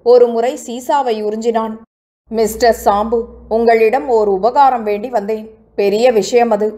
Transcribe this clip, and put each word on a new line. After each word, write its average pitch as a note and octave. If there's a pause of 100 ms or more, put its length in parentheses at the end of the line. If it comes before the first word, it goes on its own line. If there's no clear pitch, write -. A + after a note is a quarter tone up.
ஒரு A#3+
முறை A#3
சீசாவை B3
உறிஞ்சினான். A3 (580)
"மிஸ்டர் A3
சாம்பு, A3 (320)
உங்களிடம் A3+
ஓர் G#3+
உபகாரம் A#3+
வேண்டி G#3
வந்தேன். A3 (280)
பெரிய G3+
விஷயம் A#3
அது. G#3 (100)